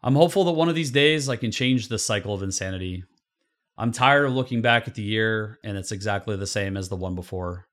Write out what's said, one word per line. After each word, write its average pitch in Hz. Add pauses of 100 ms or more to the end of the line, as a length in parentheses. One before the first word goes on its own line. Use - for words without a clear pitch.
I'm 131
hopeful 175
that 175
one 165
of 170
these 160
days 143
I 123
can 113
change 123
this 113
cycle 104
of 95
insanity. 92 (720)
I'm 117
tired 139
of 127
looking 127
back 117
at -
the 110
year 107
and 101
it's 98
exactly 101
the 95
same 98
as 92
the 95
one 92
before. 90